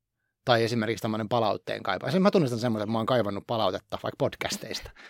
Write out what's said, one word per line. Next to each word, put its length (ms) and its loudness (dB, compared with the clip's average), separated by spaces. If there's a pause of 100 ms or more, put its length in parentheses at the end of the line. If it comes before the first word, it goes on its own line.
(460)
Tai 180 6
esimerkiksi 380 0
tämmönen 280 -2
palautteen 540 0
kaipa. 240 -4
Esimerkiksi 160 2
mä 80 6
tunnistan 280 2
semmoisen, 260 0
että 60 -2
mä 80 0
oon 60 0
kaivannut 420 0
palautetta 560 -2
vaikka 140 -6
podcasteista. 720 -4 (200)